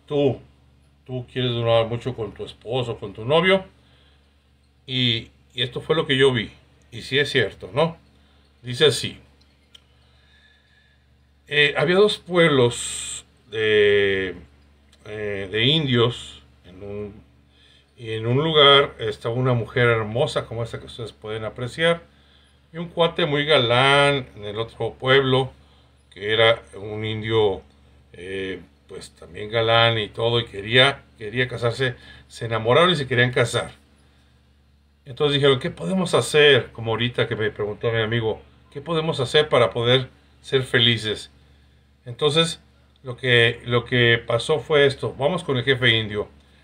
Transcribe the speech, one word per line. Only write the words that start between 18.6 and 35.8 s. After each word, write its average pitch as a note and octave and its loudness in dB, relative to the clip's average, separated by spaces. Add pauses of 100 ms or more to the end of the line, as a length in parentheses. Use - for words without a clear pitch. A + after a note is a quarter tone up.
estaba A#2 -6
una B2+ 0
mujer A#2+ 0
hermosa A#2 -2
como A#2 -10
esta A#2 -10
que - -18
ustedes - -16
pueden A2 -10
apreciar, D#3+ -4 (720)
y D#3+ -18
un E3+ -10
cuate E3+ 0
muy C#3+ 0
galán C#3 4
en G#2 -14
el G#2 -8
otro A2+ -6
pueblo, C3 2 (600)
que G#2 -6
era A2+ 4 (140)
un G#2+ -10
indio, G#2+ 0 (520)
eh, F#2+ -10 (260)
pues - -18
también G#2 -16
galán A2+ 2
y G#2 -6
todo, A#2 -2
y A#2 -4
quería, A#2+ 0 (140)
quería A#2 -6
casarse, A#2+ -4 (320)
se - -14
enamoraron A#2 2
y E3+ 0
se C#3+ -6
querían B2 2
casar. A#2 -2 (1300)
Entonces C#3+ -2
dijeron, C#3 4
"¿Qué E3+ -6
podemos E3+ -4